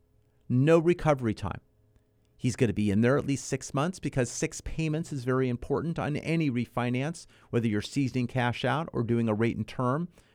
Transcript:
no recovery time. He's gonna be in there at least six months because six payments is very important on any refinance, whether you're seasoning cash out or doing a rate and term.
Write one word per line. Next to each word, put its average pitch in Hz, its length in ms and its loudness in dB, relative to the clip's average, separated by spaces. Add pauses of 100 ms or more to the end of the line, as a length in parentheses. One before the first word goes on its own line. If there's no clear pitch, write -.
(500)
no 147 300 6
recovery 151 560 2
time. - 260 -6 (760)
He's - 180 0
gonna 110 180 2
be 104 180 2
in 98 80 4
there 123 180 4
at - 80 -2
least 139 200 -2
six - 280 -6
months 151 260 -2
because 135 300 0
six - 320 -4
payments 160 520 -4
is 131 100 -6
very 127 240 2
important 139 500 -2
on 147 200 -2
any 156 340 0
refinance, 123 760 -2 (240)
whether 117 180 2
you're 104 140 2
seasoning 127 460 -2
cash 120 380 0
out 143 260 0
or 123 100 -2
doing 117 280 2
a 107 40 2
rate 110 220 0
and 107 120 -4
term. 135 420 -2 (260)